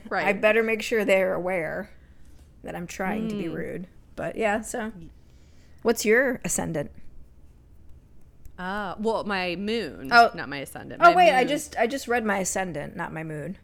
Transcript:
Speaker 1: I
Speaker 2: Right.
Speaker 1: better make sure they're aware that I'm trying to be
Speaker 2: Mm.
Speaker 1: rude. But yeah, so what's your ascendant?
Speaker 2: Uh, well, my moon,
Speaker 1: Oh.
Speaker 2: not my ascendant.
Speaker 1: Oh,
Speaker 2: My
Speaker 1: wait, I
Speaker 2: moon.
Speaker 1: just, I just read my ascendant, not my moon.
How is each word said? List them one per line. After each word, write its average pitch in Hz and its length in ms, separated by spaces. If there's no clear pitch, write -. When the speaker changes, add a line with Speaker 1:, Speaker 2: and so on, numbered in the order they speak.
Speaker 1:
I - 20
Speaker 2:
Right. 190 320
Speaker 1:
better 214 220
make 220 200
sure 220 220
they're 190 300
aware 175 560
that 175 100
I'm 170 120
trying 202 420
to 214 80
be 196 80
Speaker 2:
Mm. 160 100
Speaker 1:
rude. 165 320
But - 200
yeah, 214 260
so 226 300
what's 226 220
your 247 400
ascendant? 165 460
Speaker 2:
Uh, 190 400
well, 214 260
my 185 320
moon, 175 560
Speaker 1:
Oh. 233 220
Speaker 2:
not 147 140
my 139 100
ascendant. - 460
Speaker 1:
Oh, 349 60
Speaker 2:
My 349 60
Speaker 1:
wait, 349 160
I 254 80
Speaker 2:
moon. 247 80
Speaker 1:
just, 294 300
I 226 80
just 269 220
read 233 160
my 202 140
ascendant, 175 580
not 170 160
my 160 120
moon. 156 400